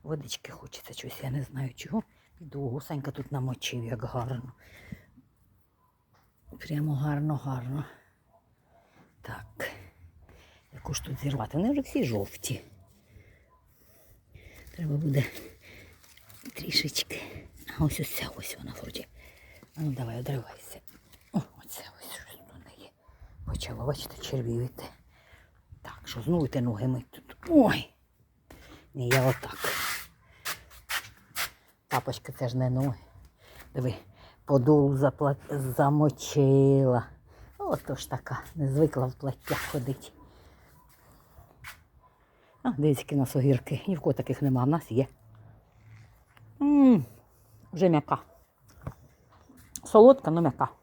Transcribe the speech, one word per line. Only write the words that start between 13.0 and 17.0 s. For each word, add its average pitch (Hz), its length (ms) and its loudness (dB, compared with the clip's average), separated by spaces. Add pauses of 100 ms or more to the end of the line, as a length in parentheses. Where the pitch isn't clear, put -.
Треба 151 200 -4
буде 143 280 2 (1300)
трішечки. - 680 -6 (580)